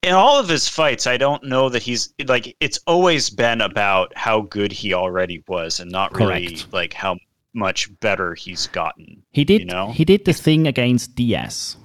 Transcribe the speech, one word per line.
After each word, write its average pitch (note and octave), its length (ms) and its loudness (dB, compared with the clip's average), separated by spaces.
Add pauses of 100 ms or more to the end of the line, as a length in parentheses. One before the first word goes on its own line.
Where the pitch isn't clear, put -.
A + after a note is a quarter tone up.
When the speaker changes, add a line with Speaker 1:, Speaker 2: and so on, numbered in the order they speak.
Speaker 1:
in F3+ 100 2
all B3+ 260 6
of A3 80 -2
his D#3 200 0
fights, D3 400 0
I B2 100 2
don't C#3 260 0
know C3 260 2
that B2 140 -2
he's, A#2+ 300 -6 (140)
like, B2 320 -2
it's D3+ 280 -4
always E3+ 420 4
been A#2 320 0
about G2 560 0
how A2 240 0
good G2+ 300 -4
he G2 220 -6
already F2+ 540 -2
was E2+ 320 -6
and F2 120 -14
not F#2+ 240 -4
really, F2+ 320 0
Speaker 2:
Correct. D#2+ 260 -12
Speaker 1:
like, F2 200 -4
how F#2+ 240 -4 (360)
much G2 360 -2 (100)
better F#2+ 360 0
he's - 320 -8
gotten, - 540 -8 (100)
Speaker 2:
He D3 120 0
did, G3 180 4
Speaker 1:
you F2+ 40 -10
know? F#2 260 -4
Speaker 2:
he D#3+ 140 0
did G3 200 4
the F3 80 2
thing D#3 340 2
against B2 480 0
Diaz. G#2 680 -4